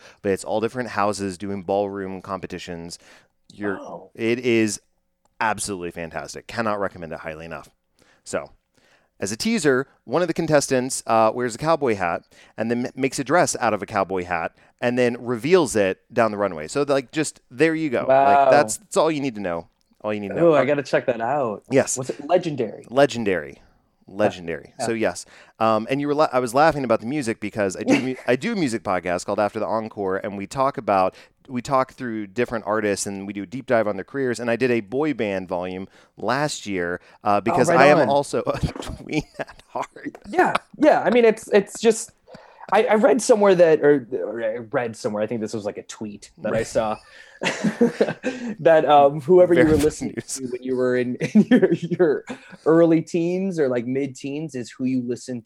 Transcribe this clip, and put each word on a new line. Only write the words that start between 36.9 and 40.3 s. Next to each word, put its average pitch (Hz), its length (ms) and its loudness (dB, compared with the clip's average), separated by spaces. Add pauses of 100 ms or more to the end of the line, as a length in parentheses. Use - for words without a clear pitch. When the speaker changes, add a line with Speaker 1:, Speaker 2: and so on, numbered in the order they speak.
Speaker 1:
uh, 104 140 2
Speaker 2:
Oh, 104 60 2
Speaker 1:
because - 260 2
Speaker 2:
right 131 120 4
Speaker 1:
I 139 80 8
am 147 100 6
Speaker 2:
on. 147 100 2
Speaker 1:
also 139 340 0
<laughs> - 40 -4
a 123 140 -4
tween - 640 -6 (140)
at - 300 -12
heart. - 480 -12 (100)
Speaker 2:
Yeah, 320 280 0 (240)